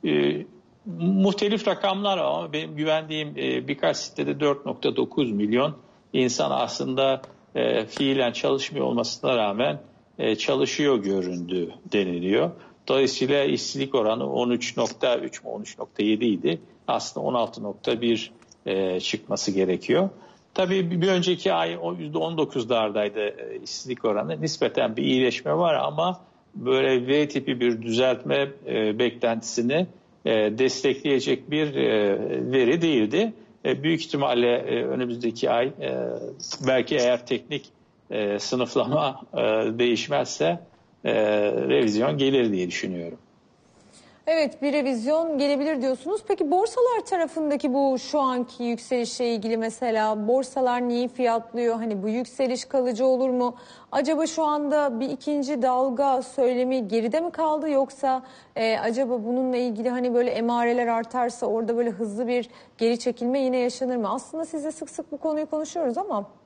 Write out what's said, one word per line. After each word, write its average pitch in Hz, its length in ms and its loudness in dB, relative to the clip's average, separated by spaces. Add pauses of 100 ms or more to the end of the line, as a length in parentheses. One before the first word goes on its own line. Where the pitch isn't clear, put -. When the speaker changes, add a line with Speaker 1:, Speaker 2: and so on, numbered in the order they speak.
Speaker 1:
E, 73 380 2 (560)
muhtelif 196 680 2
rakamlar 196 500 0
var 151 60 0
ama 151 280 -2
benim 156 240 -6
güvendiğim, 156 520 -2
e, 131 400 -4
birkaç 151 280 0
sitede 143 440 -6
dört 143 260 0
nokta - 300 -2
dokuz 123 360 0
milyon 117 440 2 (360)
insan 131 380 2
aslında, 135 720 0 (320)
e, 120 320 2
fiilen 135 460 0
çalışmıyor 135 540 0
olmasına 123 500 -2
rağmen, 117 440 0 (380)
e, 110 180 2
çalışıyor 139 600 2
göründü 90 760 -2 (220)
deniliyor. 98 580 0 (380)
Dolayısıyla 135 560 2
işsizlik 135 500 -2
oranı 123 380 0
on 123 180 0
üç 120 260 -2
nokta 120 420 0
üç - 260 -10
mü, - 60 -10
on 107 100 -8
üç - 180 -14
nokta - 240 -6
yedi 107 220 2
idi. 90 360 0 (280)
Aslında - 380 -4
on 135 80 -2
altı 117 280 -2
nokta 107 380 -4
bir, 117 320 0 (340)
e, 95 340 0
çıkması - 500 -4
gerekiyor. 95 580 2 (460)
Tabii 190 360 0
bir, 175 100 0
bir 180 80 4
önceki 180 440 2
ay 170 300 0
o 170 120 -4
yüzde 160 240 -6
on 160 200 -2
dokuzlardaydı, 110 840 0
e, 110 420 -4
işsizlik - 420 -10
oranı. 120 360 0
Nispeten 127 560 0
bir 131 60 -2
iyileşme 131 540 2
var 170 180 2
ama 151 460 -2 (340)
böyle 131 520 2
V 147 220 4
tipi 135 320 -2
bir 120 220 2
düzeltme, 131 640 0 (180)
e, 110 320 0
beklentisini, 120 880 0 (380)
e, 107 340 2
destekleyecek 131 920 0
bir, 151 240 0
e, 110 440 2 (340)
veri 165 300 4
değildi. 156 500 2 (320)
E, 135 180 0
büyük 160 220 0
ihtimalle, 123 440 2
e, 120 360 0
önümüzdeki 123 640 -2
ay, 120 160 2
e, - 260 -6 (760)
belki 131 300 2
eğer 127 300 2
teknik, - 380 -4 (460)
e, 104 280 0
sınıflama, 127 840 0 (140)
e, - 40 -2 (400)
değişmezse, 135 840 0 (440)
e, 120 100 0 (380)
revizyon 127 640 2
gelir 131 340 4
diye 90 160 -2
düşünüyorum. 87 500 -6 (1080)
Speaker 2:
Evet, 311 360 0
bir 285 100 2
revizyon 285 680 0
gelebilir 285 440 0
diyorsunuz. 277 460 -2
Peki 349 220 0
borsalar 440 560 2
tarafındaki 302 680 0
bu 269 240 2
şu - 220 -2
anki 247 440 -2
yükselişle 240 720 -2
ilgili 220 220 -2
mesela 220 720 0
borsalar 247 600 2
neyi 240 200 0
fiyatlıyor? 233 640 0
Hani 220 280 -4
bu 214 60 -2
yükseliş 247 560 -2
kalıcı 254 420 0
olur 262 240 4
mu? 247 260 0 (360)
Acaba 294 340 2
şu 320 180 -2
anda 294 560 0
bir 269 100 -2
ikinci 285 520 -2
dalga 262 600 2
söylemi 254 680 0
geride 226 320 0
mi 339 100 -2
kaldı 311 400 0
yoksa, 269 520 0 (340)
e, 220 220 2
acaba 233 460 -2
bununla 254 320 0
ilgili 240 320 -2
hani 247 260 -2
böyle 240 160 4
emareler 240 560 2
artarsa 233 600 -2
orada 226 300 0
böyle 233 140 0
hızlı 214 380 -4
bir 240 200 -2 (300)
geri 233 200 2
çekilme 247 420 -2
yine 254 180 0
yaşanır 247 380 -2
mı? 208 160 0
Aslında 294 320 -6
sizle 311 280 -6
sık - 180 -10
sık - 220 -10
bu 285 60 -10
konuyu 302 280 -2
konuşuyoruz 302 520 -2
ama. 302 280 -4 (200)